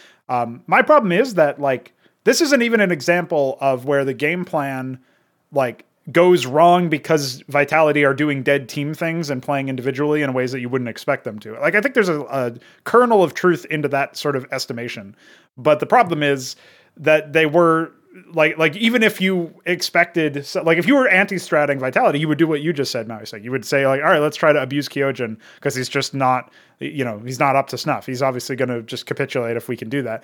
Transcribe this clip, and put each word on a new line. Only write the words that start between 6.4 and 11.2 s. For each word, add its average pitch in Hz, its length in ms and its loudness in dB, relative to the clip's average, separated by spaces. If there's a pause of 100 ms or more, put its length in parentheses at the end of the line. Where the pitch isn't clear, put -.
wrong 170 460 4
because 143 580 -2
Vitality 147 560 2
are 135 80 4
doing 139 300 -2
dead 139 260 0
team 147 240 -6
things 165 380 -6
and 127 120 -6
playing 139 260 -4
individually 135 540 -2
in 131 120 -2
ways 127 180 -2
that 131 80 -8
you 120 80 -8
wouldn't 123 220 -4
expect - 340 -4